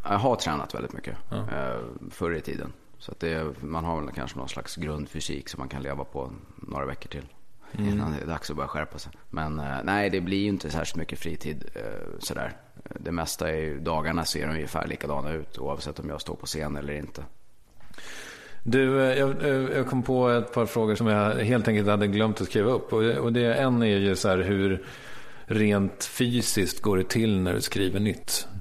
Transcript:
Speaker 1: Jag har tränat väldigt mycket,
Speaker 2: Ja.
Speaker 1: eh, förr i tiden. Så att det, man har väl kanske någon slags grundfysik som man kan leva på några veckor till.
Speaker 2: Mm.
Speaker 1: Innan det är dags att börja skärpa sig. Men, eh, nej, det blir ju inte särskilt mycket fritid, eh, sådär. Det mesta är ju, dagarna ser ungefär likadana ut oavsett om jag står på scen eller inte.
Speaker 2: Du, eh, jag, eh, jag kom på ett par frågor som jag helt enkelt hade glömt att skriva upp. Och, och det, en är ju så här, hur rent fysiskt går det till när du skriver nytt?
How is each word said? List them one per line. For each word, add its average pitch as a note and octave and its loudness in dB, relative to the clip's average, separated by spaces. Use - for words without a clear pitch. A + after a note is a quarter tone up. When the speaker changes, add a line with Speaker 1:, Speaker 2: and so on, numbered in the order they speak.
Speaker 1:
Jag G2+ 4
har A#2+ 4
tränat - -2
väldigt - -6
mycket, - -4
Speaker 2:
Ja. A2 -2
Speaker 1:
eh, C#2 -2
förr E2+ -2
i D2+ -4
tiden. - -6
Så - -12
att - -12
det, D#2+ -2
man D#2+ -4
har E2 -2
väl C#2 -6
kanske C2 -6
någon C2 -6
slags - -8
grundfysik D2+ -6
som - -10
man C2 -8
kan C2+ -6
leva C#2 -4
på C2 -6
några C#2 -6
veckor - -6
till. C#2 -8
Speaker 2:
Mm. G#2 0
Speaker 1:
Innan D#2 0
det D2 -4
är - -6
dags D#2+ -4
att D#2 -4
börja C#2 -4
skärpa D2+ -4
sig. - -12
Men, D#2 -2
eh, C#2 -4
nej, G2+ 2
det F#2+ 0
blir F#2 0
ju G2+ 2
inte F2+ -2
särskilt D#2 -2
mycket D#2+ -2
fritid, - -2
eh, - -6
sådär. - -4
Det E2+ -6
mesta D#2+ -2
är D#2 0
ju, D2+ -2
dagarna D#2+ 0
ser D2+ -2
ungefär D#2 -2
likadana D2 -2
ut D#2 -4
oavsett C#2+ -4
om D2+ -6
jag D2+ -6
står - -6
på - -10
scen D2+ -4
eller C#2+ -6
inte. C#2+ -8
Speaker 2:
Du, C3 6
eh, C3 4
jag, C#3 4
eh, C3+ 2
jag C3 2
kom B2+ 0
på B2+ 4
ett A#2+ 4
par A#2 4
frågor A2 2
som A#2 2
jag G#2 6
helt A#2 4
enkelt G#2 4
hade G#2 4
glömt G#2 4
att F#2+ 0
skriva G#2 4
upp. A#2 0
Och, A2 4
och A#2+ 2
det, A#2 4
en B2+ 4
är A2+ 6
ju G2 4
så G#2+ 2
här, F#2+ 6
hur F#2+ 4
rent G#2 4
fysiskt A#2+ 2
går G#2 4
det F#2 4
till A2 4
när F#2 2
du G#2+ 0
skriver G2 2
nytt? - 0